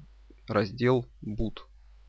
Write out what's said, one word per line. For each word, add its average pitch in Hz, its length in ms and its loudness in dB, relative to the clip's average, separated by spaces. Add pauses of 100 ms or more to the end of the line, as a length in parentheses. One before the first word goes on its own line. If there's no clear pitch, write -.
(480)
раздел 120 600 2 (160)
boot. 107 380 -4 (480)